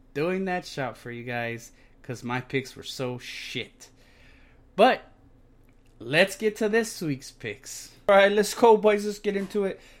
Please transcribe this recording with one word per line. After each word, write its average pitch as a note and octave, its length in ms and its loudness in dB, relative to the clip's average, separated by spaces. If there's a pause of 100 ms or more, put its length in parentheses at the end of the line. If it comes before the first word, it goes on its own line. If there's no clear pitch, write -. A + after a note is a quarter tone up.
(140)
doing F#3 320 -2
that F3+ 200 -4
shop B2+ 320 -6
for A#2+ 140 -14
you A#2+ 120 -12
guys A#2 480 -8 (320)
'cause A#2 200 -10
my B2 160 -4
picks - 360 -6
were - 80 -18
so B2 340 -8
shit. - 720 -12 (880)
But A3+ 360 2 (880)
let's D#3 380 0
get G#3+ 200 0
to G#3+ 120 0
this A3 320 -2
week's D3 300 -6
picks. - 600 -14 (160)
All G3+ 80 8
right, G3 160 8
let's G#3 220 2
go, A3+ 240 8
boys. G#3 280 4
Let's G#3 140 -6
get G3 160 -4
into G3 300 -4
it. F#3 160 -6 (200)